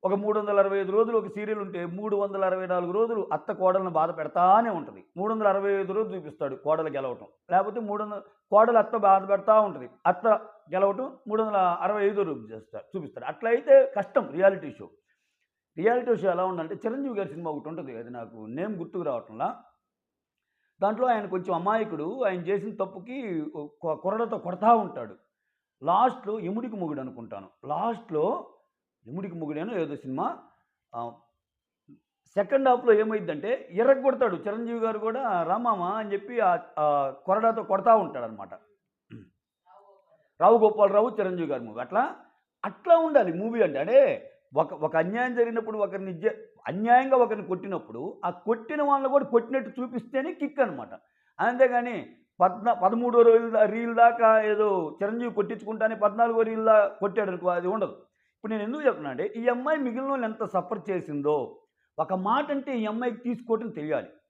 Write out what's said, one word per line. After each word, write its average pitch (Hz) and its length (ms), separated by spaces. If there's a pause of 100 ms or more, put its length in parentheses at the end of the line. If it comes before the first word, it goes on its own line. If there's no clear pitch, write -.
ఒక 190 100
మూడు 208 260
వందల 208 200
అరవై 196 200
ఐదు 190 120
రోజులు 220 260
ఒక 202 100
సీరియల్ 208 320
ఉంటే 175 260
మూడు 202 300
వందల 196 300
అరవై 185 220
నాలుగు 175 240
రోజులు 220 420
అత్త 156 180
కోడలను 185 380
బాధ 165 280
పెడతానే 185 520
ఉంటది. 127 340 (140)
మూడు 208 160
వందల 214 140
అరవై 196 240
ఐదు 190 220
రోజులు 196 220
చూపిస్తాడు 147 400
కోడలు 156 340
గెలవటం, 135 380 (240)
లేకపోతే 196 280
మూడు 208 240
వందల 208 180 (300)
కోడలు 226 260
అత్త 233 200
బాధ 196 320
పెడతా 202 300
ఉంటది, 147 300 (180)
అత్త 185 200 (460)
గెలవటం 196 440 (100)
మూడు 220 160
వందల 214 140
అరవై 185 480
ఐదో 202 180
రోజు 127 300
చేస్తాడు, 110 440
చూపిస్తాడు. 139 280
అట్లా 156 240
అయితే 269 480
కష్టం 202 340
రియాలిటీ 170 400
షో. 98 180 (880)
రియాలిటీ 233 380
షో 190 160
ఎలా 180 140
ఉందంటే 175 300
చిరంజీవి 254 400
గారి 196 140
సినిమా 160 220
ఒకటి 147 180
ఉంటది, 143 280
అది 117 120
నాకు 113 400
నేమ్ 185 260
గుర్తుకు 170 280
రావట్లా. 127 460 (1300)
దాంట్లో 220 260
ఆయన 214 180
కొంచెం 185 300
అమాయకుడు, 202 680
ఆయన 185 180
చేసిన 202 340
తప్పుకి 196 420 (640)
కొ-, 160 140
కొరడతో 214 420
కొడతా 190 360
ఉంటాడు. 139 420 (680)
లాస్ట్‌లో 208 560
ఎముడికి 214 360
మొగుడు 151 260
అనుకుంటాను, 113 460 (180)
లాస్ట్‌లో 180 800 (640)
ఎముడికి 170 280
మొగుడేనో 160 420
ఏదో 147 180
సినిమా, 160 420 (580)
ఆ, 117 160 (1200)
సెకండ్ 262 340
హాఫ్‌లో 247 240
ఏమైందంటే 214 800
ఎర్రగొడతాడు 247 640
చిరంజీవి 226 440
గారు 220 200
కూడా, 220 440
"రామామ" 202 400
అని 202 300
చెప్పి 202 260
ఆ, 180 200 (200)
ఆ 143 340 (120)
కొరడాతో 220 380
కొడతా 190 320
ఉంటాడనమాట. 113 580 (1900)
రావు 220 160
గోపాలరావు 214 520
చిరంజీవి 185 380
గారి 131 160
మూవీ. 110 160
అట్లా, 202 360 (500)
అట్లా 330 320
ఉండాలి 285 360
మూవీ 220 280
అంటే. 147 180
అంటే 208 480 (280)
ఒక, 165 180
ఒక 151 220
అన్యాయం 226 400
జరిగినప్పుడు 226 420
ఒకరిని 190 360
జ-, 185 260 (280)
అన్యాయంగా 240 500
ఒకరిని 214 300
కొట్టినప్పుడు 180 800
ఆ 180 40
కొట్టిన 226 520
వాళ్ళని 277 300
కూడా 277 140
కొట్టినట్టు 233 560
చూపిస్తేనే 262 520
కిక్ 285 260
అనమాట. 143 300 (500)
అంతేగాని 240 760 (240)
పద్నా-, 196 440
పదమూడో 233 380
రోజు 233 260
దా-, 220 180
రీల్ 233 300
దాకా 233 460
ఏదో 208 600
చిరంజీవి 233 280
కొట్టించుకుంటానే 220 640
పద్నాలుగో 226 460
రీల్ 220 240
దా-, 214 220 (120)
కొట్టాడు 196 300
అనుకో, 180 180
అది 175 200
ఉండదు. 220 240
ఇప్పుడు - 600
నేను 214 120
ఎందుకు 262 180
చెప్తున్నా 180 280
అంటే 170 260
ఈ 233 120
అమ్మాయి 254 300
మిగిలిన 262 320
వాళ్ళు 254 180
ఎంత 220 160
సఫర్ 185 460
చేసిందో 147 680 (400)
ఒక 160 140
మాట 233 380
అంటే 277 260
ఈ 220 80
అమ్మాయికి 226 320
తీసుకోవటం 226 520
తెలియాలి. 147 380 (220)